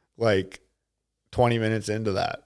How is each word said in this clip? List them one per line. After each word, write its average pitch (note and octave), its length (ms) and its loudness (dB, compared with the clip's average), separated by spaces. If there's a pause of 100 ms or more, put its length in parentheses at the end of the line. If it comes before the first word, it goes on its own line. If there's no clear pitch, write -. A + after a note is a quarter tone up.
(180)
like, G2+ 420 0 (720)
twenty A#2+ 260 2
minutes A2 320 -2
into G#2+ 240 -2
that. - 320 -4